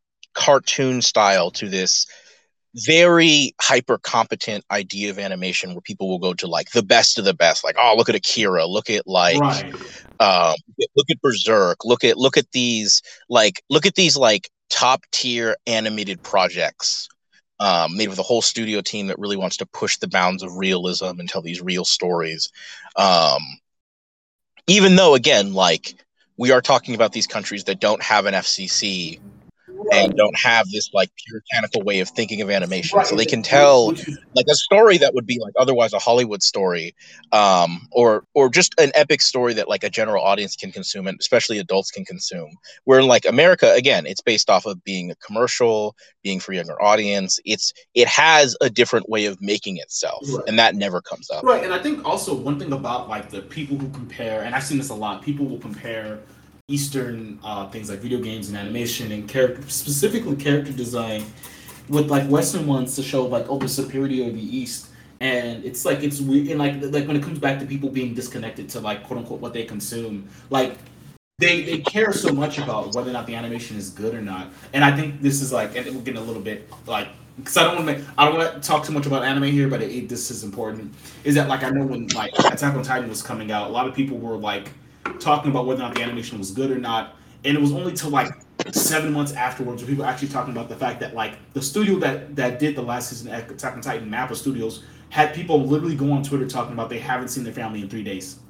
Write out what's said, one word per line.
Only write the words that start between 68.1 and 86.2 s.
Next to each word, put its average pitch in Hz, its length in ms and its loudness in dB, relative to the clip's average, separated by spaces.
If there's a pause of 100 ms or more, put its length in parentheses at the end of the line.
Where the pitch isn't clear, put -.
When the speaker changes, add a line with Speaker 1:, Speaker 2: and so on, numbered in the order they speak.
Speaker 2:
disconnected 113 580 -12
to, 113 100 -12
like, 104 240 -8
quote 120 140 -8
unquote, 117 200 -12
what 117 140 -12
they 117 100 -6
consume, 107 640 -10 (220)
like, 131 280 0 (600)
they, 170 240 2
they 160 140 -6
care 208 340 0
so 160 220 0
much 143 240 -2
about 110 360 -6
whether 123 180 -4
or - 20 -8
not 117 140 -8
the 117 80 -10
animation 117 420 -10
is 95 120 -10
good 110 240 -8
or 117 80 -10
not. 90 280 -10 (240)
And 139 100 2
I 143 100 4
think 143 280 -4
this 139 200 0
is, 123 120 -6
like, 107 240 -4
and 123 80 -8 (100)
we're 120 60 -12
getting 113 200 -8
a 113 40 -10
little 110 160 -10
bit, 107 280 -10 (160)
like, - 220 -6 (380)
'cause - 100 -4
I 170 80 4
don't 180 120 0
wanna 156 180 -2
make, 143 100 -8 (140)
I 143 80 6
don't 156 120 0
wanna 160 220 -4
talk 151 260 -2
too 156 60 -8
much 139 140 -2
about 135 180 -2
anime 139 200 -2
here, 139 260 0
but 117 120 -4
it, 104 80 -6
it, 117 200 -10
this 117 220 -10
is 107 120 -12
important, 110 500 -12 (300)
is 143 120 2
that, 139 120 2
like, 135 160 -4
I 131 60 -4
know 139 160 -2
when, 117 240 -6
like, 123 300 -4
Attack - 360 2
on 127 80 -4
Titan 127 240 -4
was 107 140 -10
coming 107 320 -10
out, 104 160 -4
a - 20 -8
lot 131 160 -2
of 135 80 -8
people 135 220 -4
were, 113 180 -8
like, 101 320 -6 (520)
talking 147 300 0
about 131 160 0
whether 127 160 -2
or 120 60 -8
not 113 80 -8
the 117 80 -4
animation 117 340 -8